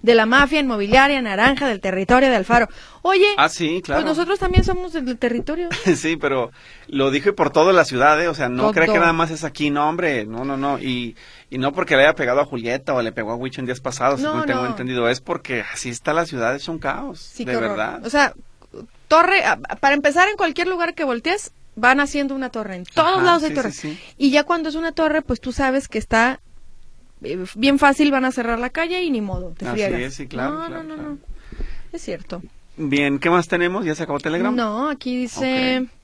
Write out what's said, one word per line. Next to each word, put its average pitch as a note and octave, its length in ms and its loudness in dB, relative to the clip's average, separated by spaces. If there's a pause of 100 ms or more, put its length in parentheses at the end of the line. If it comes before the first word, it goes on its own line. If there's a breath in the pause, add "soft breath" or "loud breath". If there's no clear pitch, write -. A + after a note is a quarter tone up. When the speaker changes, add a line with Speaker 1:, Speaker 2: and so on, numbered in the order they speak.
Speaker 1:
de A#3 120 6
la A3 120 6
mafia C#4 340 4
inmobiliaria B3+ 600 2
naranja B3 440 2
del G#3+ 140 -2
territorio G3 480 2
de B3 80 4
Alfaro". A#3 320 2 (340 loud breath)
Oye, F#4+ 240 4 (120)
Speaker 2:
Ah, D3 100 4
sí, E3+ 340 -2
claro. C#3+ 200 -2
Speaker 1:
pues D#4 140 -2
nosotros F4 220 -2
también F#4 260 4
somos F4+ 280 -2
del B3+ 260 -4
territorio. C4+ 520 -4
Speaker 2:
<laughs> F3 260 0
Sí, D#3+ 200 -2
pero C3 340 -2 (380 loud breath)
lo C3+ 220 2
dije C#3+ 220 2
por D#3 180 2
toda E3+ 220 6
la F3 140 6
ciudad, C#3+ 360 4
¿eh? F3 60 0
O D#3 60 -2
sea, C#3+ 160 -2
no C3+ 220 2
crea E3 140 4
que - 60 2
Speaker 1:
Todo. E3+ 80 4
Speaker 2:
nada E3+ 140 4
más E3 160 0
es D#3+ 140 -8
aquí, D3 260 -2
no, D3 180 0
hombre, D#3 380 -2
no, A2+ 180 -8
no, C#3 140 -4
no, C#3 200 -2
y, B2 380 -6 (320 loud breath)
y C3 100 -10
no C#3 140 -2
porque E3 240 0
le C3+ 60 8
haya D#3 120 6
pegado C3 260 0
a C#3+ 40 2
Julieta C3 500 -4
o B2 60 2
le A2+ 120 -4
pegó A2 200 -6
a A#2+ 40 -6
Huicho C3 240 -8
en B2+ 60 -6
días B2+ 140 -6
pasados, C3 400 0
Speaker 1:
No, D4+ 120 -4
Speaker 2:
según D#4 140 -2
tengo B3+ 160 -2
Speaker 1:
no. B3+ 60 -4
Speaker 2:
entendido, B2+ 400 -2
es B2+ 120 0
porque B2+ 420 -6 (100)
así - 160 -10
está A#2+ 240 -4
la E3 140 0
ciudad, B2 280 -2
es C#3+ 140 -8
un E3 100 -6
caos, G#3+ 420 -8
Speaker 1:
Sí, - 260 -14
Speaker 2:
de B3+ 60 -4
Speaker 1:
qué A#3+ 40 0
horror. A3+ 140 -2
Speaker 2:
verdad. - 360 -4
Speaker 1:
O A#3 40 -6
sea, C#4 240 0 (720)
torre, F4 380 4
a-, - 140 2
para - 360 0
empezar, D4+ 340 2
en G#4 80 -4
cualquier E4+ 300 -2
lugar F4 280 -4
que E4 100 -4
voltees, C#4 480 -4 (240)
van B3 240 4
haciendo C#4+ 340 -2
una C4 160 -6
torre, G#3 260 -8
en F3+ 80 -12
todos E4+ 340 2
Speaker 2:
Ajá, F4+ 40 2
Speaker 1:
lados F4 220 4
hay D#4 60 0
Speaker 2:
sí, D4+ 40 -6
Speaker 1:
torres. B3 220 -2
Speaker 2:
sí, D4+ 180 -8
sí. - 240 -20
Speaker 1:
Y C4+ 120 4
ya D4 140 4
cuando E4 240 -2
es D4 60 -6
una D#4+ 180 -4
torre, D#4 300 0
pues B3 180 -4
tú B3+ 120 -8
sabes C4+ 360 0
que A3 100 -6
está, A#3 420 0 (840)
eh, F3 160 -8 (160)
bien C4+ 240 2
fácil, C#4+ 320 4
van C4+ 140 0
a C4 80 0
cerrar A#3 260 -4
la B3 120 -6
calle E4+ 320 -4
y E4+ 80 -2
ni A#3+ 100 -2
modo, F#3 360 -6
te - 100 -8
Speaker 2:
Así A#2+ 80 -4
Speaker 1:
friegas. G3 260 -2
Speaker 2:
es, C3 140 -6
sí, C#3 120 -10
claro, C#4 280 -6
Speaker 1:
No, E4 120 -8
Speaker 2:
claro, E4 160 -12
Speaker 1:
no, D#4+ 60 -14
no, D#4 60 -12
Speaker 2:
claro. D4+ 180 -12
Speaker 1:
no. C#4 60 -12 (720 loud breath)
Es E4+ 100 -12
cierto. F3 400 -10 (340)
Speaker 2:
Bien, C#3+ 440 0
¿qué E3+ 100 0
más E3+ 160 2
tenemos? F3+ 380 -2
¿Ya D#3 100 -2
se D#3+ 80 -6
acabó C#3+ 160 -4
Telegram? F3 380 -2
Speaker 1:
No, A#3 320 -2
aquí B3+ 280 -6
dice, B3+ 680 -2
Speaker 2:
Ok. B3 60 -6 (160)